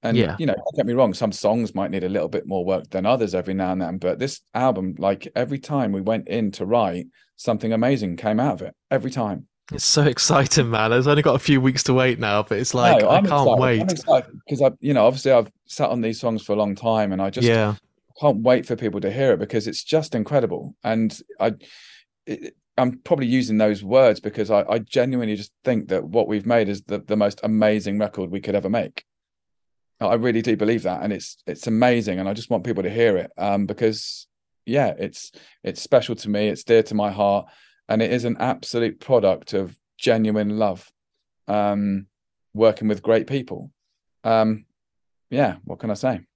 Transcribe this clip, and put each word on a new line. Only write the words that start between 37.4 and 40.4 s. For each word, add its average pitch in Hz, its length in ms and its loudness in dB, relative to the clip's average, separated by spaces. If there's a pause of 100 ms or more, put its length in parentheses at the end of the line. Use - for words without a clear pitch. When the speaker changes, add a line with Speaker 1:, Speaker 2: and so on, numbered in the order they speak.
Speaker 1:
and 110 140 2
it 113 100 0
is 123 140 -2
an 117 120 -2
absolute 117 600 -4
product 104 540 0
of 95 200 -4 (220)
genuine 107 600 0